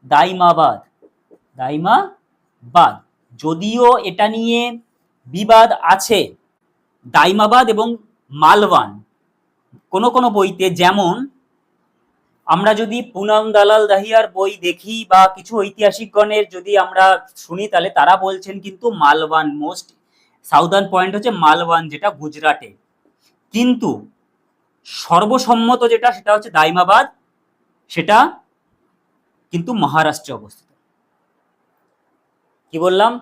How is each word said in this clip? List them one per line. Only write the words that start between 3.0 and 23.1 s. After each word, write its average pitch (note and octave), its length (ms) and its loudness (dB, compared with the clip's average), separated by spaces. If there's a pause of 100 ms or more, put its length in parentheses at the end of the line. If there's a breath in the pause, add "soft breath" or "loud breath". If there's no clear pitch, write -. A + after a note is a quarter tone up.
যদিও G3 600 0
এটা G3 300 -4
নিয়ে A#3 520 -4 (480)
বিবাদ G#3+ 440 4 (100)
আছে, F#3+ 540 0 (720)
দাইমাবাদ G#3 640 2
এবং A3+ 260 -2 (360)
মালওয়ান। D3+ 720 2 (840)
কোন A3 200 0
কোন B3 200 0
বইতে, F#3+ 400 -2
যেমন F#3 580 -2 (1200)
আমরা G3 280 0
যদি A3 280 -6
পুনাম G#3+ 500 -2
দালাল G#3+ 360 4
দাহিয়ার G#3+ 440 0
বই G3 260 -4
দেখি F#3 520 -10
বা F#3+ 260 6
কিছু F#3+ 220 -10
ঐতিহাসিকগণের G#3 920 -2
যদি F#3 280 -4
আমরা F#3+ 580 0
শুনি, F#3+ 320 -12
তাহলে F#3 220 -2
তারা E3+ 280 2
বলছেন F#3+ 420 -8
কিন্তু F#3+ 320 -8
মালওয়ান, D#3 640 0
মোস্ট D3+ 380 -12 (500)
সাউদার্ন F3 480 0
পয়েন্ট F#3 240 -2
হচ্ছে G#3+ 140 -4
মালওয়ান, E3 600 0
যেটা D3 200 -6
গুজরাটে। D3+ 640 -6 (800)